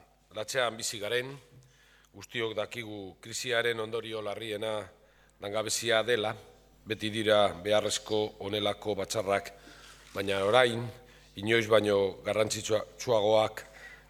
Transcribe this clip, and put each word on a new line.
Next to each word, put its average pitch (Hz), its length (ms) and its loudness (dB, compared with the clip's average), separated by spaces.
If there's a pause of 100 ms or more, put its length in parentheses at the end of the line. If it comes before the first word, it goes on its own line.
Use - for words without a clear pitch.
(340)
latzean 113 400 -2
bizi 113 240 -6
garen, 120 320 -2 (800)
guztiok 110 480 -6
dakigu 104 640 -8
krisiaren 117 560 -2
ondorio 110 480 -6
larriena 107 460 -6 (680)
langabezia 110 640 0
dela, 107 320 0 (480)
beti 107 320 -6
dira 104 320 6 (160)
beharrezko 104 580 0 (220)
honelako 104 600 -2
batzarrak, 98 480 0 (680)
baina 98 240 0
orain 117 400 4 (560)
inoiz 110 320 2
baino 101 560 4
garrantzitsuagoak 107 1400 2 (440)